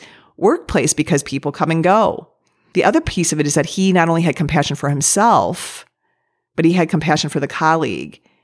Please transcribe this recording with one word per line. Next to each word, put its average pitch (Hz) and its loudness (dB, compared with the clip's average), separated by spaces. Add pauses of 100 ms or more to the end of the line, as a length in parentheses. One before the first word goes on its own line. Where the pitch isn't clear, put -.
(360)
workplace 190 0
because 147 -2
people 135 -6
come 160 -2
and 165 0
go. 196 0 (460)
The - 2
other 233 4
piece 185 -2
of 156 -2
it 147 0
is 143 -2
that 151 2
he 190 0
not 170 4
only 165 0
had 160 0
compassion 147 -2
for 143 -4
himself, 160 0 (720)
but 160 0
he 170 4
had 170 2
compassion 156 0
for 151 -4
the 143 -4
colleague, 131 -2 (240)